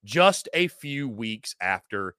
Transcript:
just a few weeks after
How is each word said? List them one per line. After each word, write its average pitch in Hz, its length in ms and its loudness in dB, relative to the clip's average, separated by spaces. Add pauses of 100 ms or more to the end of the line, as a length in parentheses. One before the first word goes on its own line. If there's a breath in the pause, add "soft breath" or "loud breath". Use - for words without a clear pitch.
just 175 480 4
a 175 160 2
few 143 400 -6
weeks 110 520 -8
after 95 580 -4